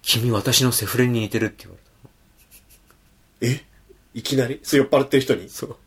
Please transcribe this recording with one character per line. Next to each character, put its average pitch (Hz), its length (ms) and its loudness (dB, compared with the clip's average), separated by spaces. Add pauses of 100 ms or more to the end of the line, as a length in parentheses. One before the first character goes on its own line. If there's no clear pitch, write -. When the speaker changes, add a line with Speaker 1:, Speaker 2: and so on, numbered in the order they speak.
Speaker 1:
「君、 120 300 -2
私 113 300 2
の 127 100 2
セ 113 140 -2
フ 110 120 -4
レ 123 100 4
に 120 120 0
似 107 100 -4
て 110 100 -2
る」 107 80 0
っ - 20 -4
て - 160 -16
言 92 60 -20
わ - 60 -20 (1600)
れ 120 80 0
た。 143 120 -2
Speaker 2:
え？ - 40 -20 (480)
い 113 80 -10
き - 160 -2
な 123 100 0
り？ 135 160 -8
そ - 140 2
う、 - 20 6
酔 135 60 4
っ - 40 -16
払 135 140 4
っ 135 40 -4
て 143 100 2
る 131 40 4
人 123 140 0
に？ - 140 -12
Speaker 1:
そ - 160 -10
う。 - 100 -16 (120)